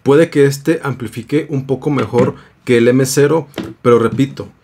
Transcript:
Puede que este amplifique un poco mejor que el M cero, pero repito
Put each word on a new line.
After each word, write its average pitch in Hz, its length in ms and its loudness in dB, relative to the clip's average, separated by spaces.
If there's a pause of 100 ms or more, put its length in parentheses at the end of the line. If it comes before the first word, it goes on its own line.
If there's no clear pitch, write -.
Puede 151 280 4
que 143 160 2
este 160 380 -2
amplifique 127 680 -6
un 139 180 -6
poco 135 220 -4
mejor 123 460 -2 (280)
que 123 140 2
el 117 100 4
M 131 180 2
cero, 143 420 0 (340)
pero 120 180 4
repito 120 480 -2 (160)